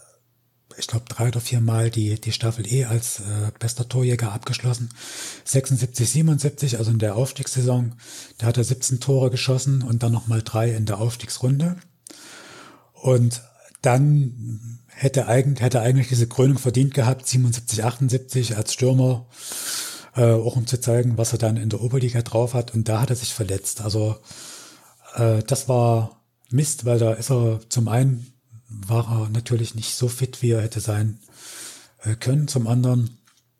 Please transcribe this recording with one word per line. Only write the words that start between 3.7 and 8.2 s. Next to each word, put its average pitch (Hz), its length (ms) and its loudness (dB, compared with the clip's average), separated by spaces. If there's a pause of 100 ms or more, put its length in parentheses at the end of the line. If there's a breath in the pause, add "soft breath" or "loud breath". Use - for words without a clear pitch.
Torjäger 123 420 0
abgeschlossen. 120 600 -4 (520 loud breath)
Sechsundsiebzig, 123 640 0
siebenundsiebzig, 143 680 0
also 113 140 0
in 113 80 2
der 104 180 0
Aufstiegssaison, 123 800 -2 (420 loud breath)